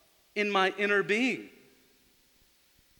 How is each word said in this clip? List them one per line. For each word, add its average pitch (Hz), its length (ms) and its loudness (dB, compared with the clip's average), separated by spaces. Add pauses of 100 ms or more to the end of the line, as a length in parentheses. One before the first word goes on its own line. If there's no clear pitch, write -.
(340)
in 208 160 -2
my 190 280 2
inner 202 240 2
being. 202 460 -2 (1500)